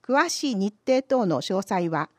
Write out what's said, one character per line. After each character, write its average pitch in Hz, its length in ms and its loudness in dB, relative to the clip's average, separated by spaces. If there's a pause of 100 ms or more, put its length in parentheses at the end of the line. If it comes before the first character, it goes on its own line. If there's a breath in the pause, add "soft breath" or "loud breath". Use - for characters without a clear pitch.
詳 285 260 2
し 285 240 -2
い - 20 -2
日 196 200 -2 (120)
程 262 160 2
等 254 220 0
の 160 160 0
詳 196 220 -2
細 180 260 -2
は、 156 300 -4